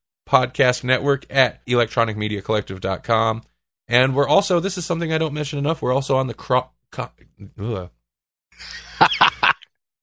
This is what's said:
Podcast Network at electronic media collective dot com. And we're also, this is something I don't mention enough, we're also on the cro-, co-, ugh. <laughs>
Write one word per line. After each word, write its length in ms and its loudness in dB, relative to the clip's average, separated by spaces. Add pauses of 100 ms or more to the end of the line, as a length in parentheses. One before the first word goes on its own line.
(280)
Podcast 540 2
Network 480 0
at 360 2
electronic 500 0
media 260 -4
collective 380 -2
dot 240 -4
com. 380 0 (440)
And 300 2
we're 100 4
also, 340 2
this 160 -4
is 80 -6
something 280 -4
I 60 0
don't 160 -2
mention 240 -6
enough, 240 -2
we're 120 0
also 220 0
on 100 0
the 80 -6
cro-, 360 -2 (200)
co-, 200 -8 (500)
ugh. 300 -6 (1080)
<laughs> 520 2 (520)